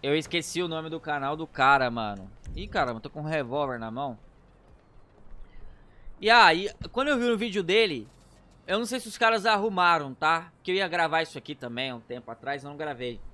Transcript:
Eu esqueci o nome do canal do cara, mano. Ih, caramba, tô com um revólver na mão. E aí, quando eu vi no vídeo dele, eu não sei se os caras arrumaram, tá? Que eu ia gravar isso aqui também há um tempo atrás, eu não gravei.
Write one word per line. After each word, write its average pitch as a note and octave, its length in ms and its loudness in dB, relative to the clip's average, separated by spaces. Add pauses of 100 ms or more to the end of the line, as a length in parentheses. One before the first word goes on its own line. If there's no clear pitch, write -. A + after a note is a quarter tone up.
Eu C#3 120 0
esqueci D#3+ 460 -4
o F3+ 60 -2
nome D#3+ 220 -8
do D#3+ 100 -8
canal D3 360 -4
do D#3 120 -8
cara, C3+ 420 4
mano. G#2 420 -6 (240)
Ih, F#3+ 120 -10
caramba, B2 340 -2
tô C#3 80 -12
com D3+ 120 -12
um D3+ 40 -8
revólver C#3 540 -2
na A2+ 100 -8
mão. B2 280 -8 (2000)
E G#3 80 0
aí, F#3+ 400 8 (220)
quando C4+ 160 0
eu D4 100 2
vi A#3+ 80 0
no A#3+ 100 4
vídeo G#3 280 -2
dele, E3+ 440 2 (600)
eu F#3 100 0
não A#3 80 -2
sei A#3+ 140 -6
se A#3 80 -12
os G#3 100 -12
caras A3+ 280 4
arrumaram, F3+ 680 2
tá? E3 480 0
Que F#3 100 -4
eu F#3 40 2
ia F#3+ 120 2
gravar E3 360 2
isso D#3+ 140 -8
aqui C#3+ 180 -10
também B2 340 -6
há B2 60 -8
um A#2 40 -12
tempo A#2+ 300 -12
atrás, C3 340 -8
eu C#3+ 60 -12
não D3 80 -14
gravei. B2 420 -6 (140)